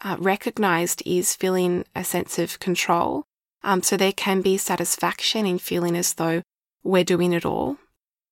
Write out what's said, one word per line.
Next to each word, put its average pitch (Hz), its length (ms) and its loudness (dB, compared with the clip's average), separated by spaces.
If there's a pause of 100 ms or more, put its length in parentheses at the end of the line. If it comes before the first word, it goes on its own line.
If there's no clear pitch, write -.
uh, 196 180 -4
recognized, 190 880 0
is 180 300 0
feeling 185 480 0 (120)
a 175 80 -4
sense - 360 -4
of 170 200 -4
control. 175 680 0 (380)
Um, 185 180 2
so 196 160 0
there 196 160 2
can 190 280 0
be 190 160 2
satisfaction 180 880 -2
in 180 120 0
feeling 175 400 -2
as 175 160 0
though 165 300 -2 (400)
we're 180 200 4
doing 180 300 4
it 170 100 0
all, - 340 -2 (540)